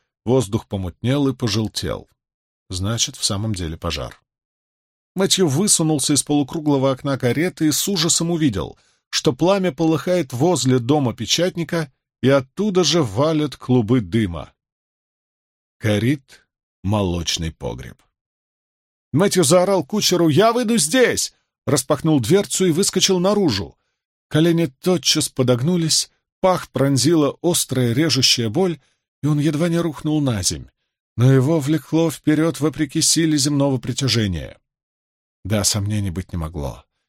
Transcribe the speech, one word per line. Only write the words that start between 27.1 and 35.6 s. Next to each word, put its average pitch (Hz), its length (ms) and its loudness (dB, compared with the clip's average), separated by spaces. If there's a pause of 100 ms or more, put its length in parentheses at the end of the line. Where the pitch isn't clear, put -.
острая 127 500 0
режущая 127 560 0
боль, 165 320 -2 (420)
и - 40 -2
он 147 120 2
едва 151 300 0
не 170 100 0
рухнул 156 420 -2
на 120 220 0
земь, 69 240 -6 (500)
но 127 160 4
его 135 280 4
влекло 156 500 0
вперёд 151 500 0
вопреки 151 420 -2
силе 156 340 2
земного 139 420 0
притяжения. 107 800 -4 (880)
Да, 104 200 -2